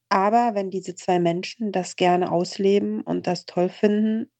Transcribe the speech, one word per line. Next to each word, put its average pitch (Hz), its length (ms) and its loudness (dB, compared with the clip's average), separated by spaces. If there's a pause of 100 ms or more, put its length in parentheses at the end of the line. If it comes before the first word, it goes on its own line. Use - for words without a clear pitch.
Aber 214 460 2
wenn 196 160 -4
diese 185 240 -8
zwei 180 240 0
Menschen 180 540 -2
das 180 240 -4
gerne 180 340 2
ausleben 202 720 0
und 175 260 -4
das 175 200 -4
toll 180 220 0
finden, 214 720 0